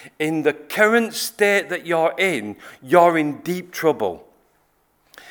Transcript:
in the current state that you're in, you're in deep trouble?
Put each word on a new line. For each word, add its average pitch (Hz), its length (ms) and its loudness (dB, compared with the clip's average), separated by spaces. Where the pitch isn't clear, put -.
in 156 240 -2
the 147 100 2
current 214 640 0
state 202 560 -2
that 170 160 -8
you're 165 320 0
in, 123 380 -2
you're 170 380 4
in 147 220 -2
deep 180 300 -8
trouble? 104 560 -2